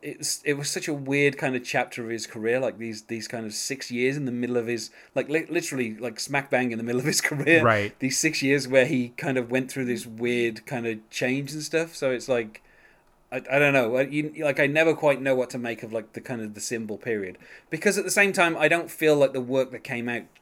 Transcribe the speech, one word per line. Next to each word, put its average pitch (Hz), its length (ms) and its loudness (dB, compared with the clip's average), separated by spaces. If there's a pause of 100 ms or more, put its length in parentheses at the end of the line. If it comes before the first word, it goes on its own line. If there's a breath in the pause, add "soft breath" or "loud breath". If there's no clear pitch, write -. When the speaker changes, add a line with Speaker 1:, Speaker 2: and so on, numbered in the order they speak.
Speaker 1:
it's, - 420 -6
it 147 100 0
was 143 140 -6
such - 200 -4
a 156 40 0
weird 143 460 2
kind 131 160 -2
of 127 80 -4
chapter 127 400 -2
of 113 80 -6
his 110 160 -6
career, 113 320 0
like, 113 180 -2
these, 110 260 -8
these 113 260 -8
kind 113 180 -8
of 107 80 -10
six - 380 -8
years 127 240 0
in 147 80 -4
the 123 80 -2
middle 123 240 -2
of 117 100 0
his, 113 240 -4 (240 soft breath)
like, 135 140 -2
li-, 156 200 0
literally, 131 480 -2
like, 113 220 -8
smack 139 320 -4
bang 127 220 2
in 113 60 -4
the 113 60 -6
middle 120 140 0
of 123 80 -2
his - 140 0
<laughs> - 0 -
career. 156 420 4
Speaker 2:
Right. 107 380 2
Speaker 1:
These 131 180 -2
six 156 240 0
years 135 240 2
where 127 200 6
he 123 240 0
kind 131 280 -4
of 120 140 -4
went 131 180 0
through 135 140 -4
this 120 200 -2
weird 117 600 -2
kind 120 180 -6
of 110 260 -6
change 135 420 -2
and 156 100 -8
stuff. 160 320 -2
So 135 160 -2
it's 123 180 -4
like, 117 360 -2 (640 soft breath)
I, 123 60 -4 (140)
I 135 100 4
don't 143 120 6
know. 123 240 4
I, 131 60 4
you, 151 320 -4 (100)
like, 139 140 0
I 147 80 4
never 156 280 4
quite 139 280 2
know 135 140 2
what 123 140 0
to 135 80 -8
make 117 260 -6
of, 107 80 -10
like, 110 200 -6
the - 80 -12
kind 117 220 -8
of 107 120 -8
the 104 60 -14
Symbol 110 380 -6
period, 101 400 -4 (320 loud breath)
because 180 280 2
at 180 60 0
the 175 60 -4
same 202 220 4
time, 170 240 4
I 151 100 4
don't 165 240 2
feel 151 240 4
like 139 180 4
the 131 80 -2
work 127 300 0
that 127 140 -12
came 120 240 -4
out 117 160 -4 (180)